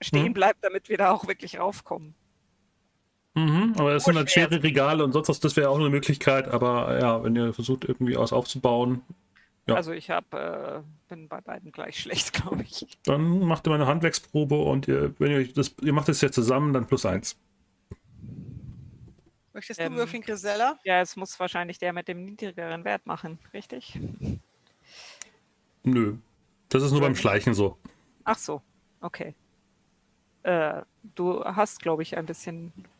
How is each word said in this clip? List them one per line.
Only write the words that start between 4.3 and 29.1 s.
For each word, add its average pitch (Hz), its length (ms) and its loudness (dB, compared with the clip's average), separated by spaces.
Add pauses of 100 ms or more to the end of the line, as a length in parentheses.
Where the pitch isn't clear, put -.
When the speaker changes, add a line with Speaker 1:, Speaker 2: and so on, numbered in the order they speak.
Speaker 2:
schwere 160 140 2
Regale 151 400 4
und 135 80 2
sonst 151 180 2
was, 147 100 0
das - 160 2
wäre 143 140 4
auch 139 100 2
eine 151 100 4
Möglichkeit, 139 580 2
aber 123 520 2
ja, 117 240 2
wenn 117 120 2
ihr 117 180 0
versucht, 127 320 -4
irgendwie 123 320 0
was 117 160 0
aufzubauen, 123 680 0 (640)
ja. - 80 2
Speaker 1:
Also 165 160 -2
ich 165 180 -10
hab, - 240 -4
äh, 143 480 -8 (280)
bin 160 180 -16
bei - 140 -12
beiden - 300 -14
gleich - 280 -12
<laughs> - 20 -8
schlecht, - 320 -6
glaub - 260 -2
ich. - 280 -10 (160)
Speaker 2:
Dann 160 380 2
macht 165 260 2
ihr - 20 4
mal 156 60 4
eine 147 120 4
Handwerksprobe 151 680 0
und 143 320 2
ihr, 143 320 2
wenn 143 120 4
ihr 143 60 2
euch 127 160 0
das, - 280 -2
ihr 143 120 2
macht 143 160 2
das 147 120 0
jetzt 139 140 4
zusammen, 131 380 4
dann 123 140 0
plus 127 180 2
eins. 95 320 -2 (2250)
Speaker 3:
Möchtest 202 260 -12
Speaker 1:
Ähm, 165 140 -4
Speaker 3:
du 240 60 -6
würfeln, 233 240 -6
Grisella? 214 600 -2
Speaker 1:
ja, 185 180 4
es 180 140 -6
muss 185 240 -12
wahrscheinlich 175 380 -6
der 175 160 -4
mit 170 140 -8
dem 175 180 -10
niedrigeren 175 580 -10
Wert 196 220 -4
machen, 165 320 -8 (160)
richtig? - 460 -14 (1800)
Speaker 2:
Nö, 117 320 2 (540)
das 135 140 4
ist 139 80 2
nur 143 100 4
beim 135 140 4
Speaker 1:
Schön. - 60 -4
Speaker 2:
Schleichen 107 320 2
so. 98 240 0 (460)
Speaker 1:
Ach 220 140 0
so, 147 240 -8 (400)
okay. 165 340 -10 (1080)